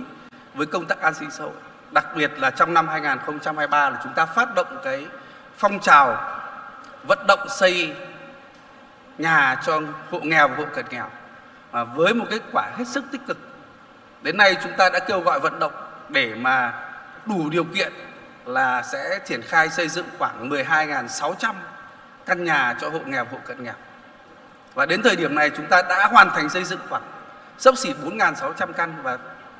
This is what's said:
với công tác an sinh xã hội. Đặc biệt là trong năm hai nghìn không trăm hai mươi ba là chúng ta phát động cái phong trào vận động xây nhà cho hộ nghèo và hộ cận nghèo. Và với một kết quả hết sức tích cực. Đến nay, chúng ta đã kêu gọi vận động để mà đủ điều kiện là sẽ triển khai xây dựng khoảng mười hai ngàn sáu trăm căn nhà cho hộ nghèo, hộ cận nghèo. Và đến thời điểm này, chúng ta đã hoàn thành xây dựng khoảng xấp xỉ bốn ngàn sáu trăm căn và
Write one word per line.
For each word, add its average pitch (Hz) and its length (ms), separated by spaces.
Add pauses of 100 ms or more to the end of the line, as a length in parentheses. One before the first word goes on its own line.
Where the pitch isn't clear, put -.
(560)
với 269 100
công 175 200
tác - 140
an 160 140
sinh 151 180
xã - 120
hội. - 100 (380)
Đặc - 240
biệt 147 220
là 262 120
trong 170 240
năm 165 140
hai 156 140
nghìn 151 240
không 151 140
trăm 151 180
hai 151 100
mươi - 40
ba 147 180
là 139 140
chúng - 120
ta 165 100
phát 233 300
động 185 280
cái 269 240 (500)
phong 202 220
trào 147 380 (920)
vận 196 200
động 190 220
xây 180 460 (1200)
nhà 147 480
cho 156 160 (300)
hộ - 80
nghèo 151 280
và 127 80
hộ 151 100 (100)
cận 123 140
nghèo. 117 180 (640)
Và 120 120
với 151 300
một 226 160
kết 220 120 (100)
quả - 240
hết 240 120
sức 285 240
tích 277 160
cực. 170 100 (840)
Đến 196 160
nay, 196 260
chúng 180 140
ta 190 120
đã 180 100
kêu 190 220
gọi 165 180
vận 160 200
động 156 120 (380)
để 247 260
mà 247 380 (520)
đủ 180 240
điều 165 140
kiện 175 300 (520)
là 254 360
sẽ 240 440
triển 123 160
khai 160 280
xây 165 180
dựng 160 180 (120)
khoảng - 320
mười 143 140
hai 156 240
ngàn 135 220
sáu 156 300
trăm 220 160 (680)
căn 175 180
nhà 139 380
cho 151 80
hộ 156 160
nghèo, 269 200
hộ 120 120 (100)
cận 254 160
nghèo. 233 100 (1000)
Và 277 120
đến 180 180
thời 226 120
điểm 151 200
này, 151 220
chúng 147 120
ta 185 200
đã 190 220
hoàn 202 180
thành 151 200
xây 180 140
dựng 165 160 (100)
khoảng - 140 (540)
xấp 262 200
xỉ 254 160 (100)
bốn 190 140
ngàn 185 180
sáu - 180
trăm 175 200
căn 170 200 (100)
và 127 140 (420)